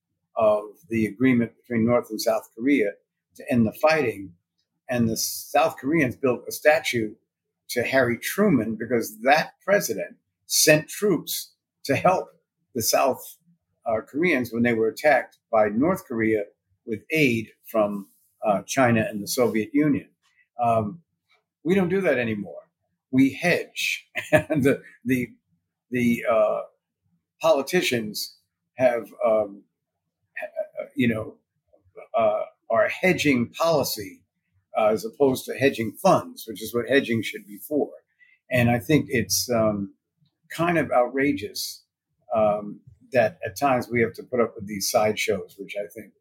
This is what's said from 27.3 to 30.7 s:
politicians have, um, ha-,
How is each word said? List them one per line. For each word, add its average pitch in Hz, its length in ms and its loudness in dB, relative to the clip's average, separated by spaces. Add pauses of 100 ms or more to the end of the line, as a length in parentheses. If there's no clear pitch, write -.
politicians 135 960 0 (380)
have, 120 280 0 (220)
um, 107 380 0 (720)
ha-, - 480 -10 (100)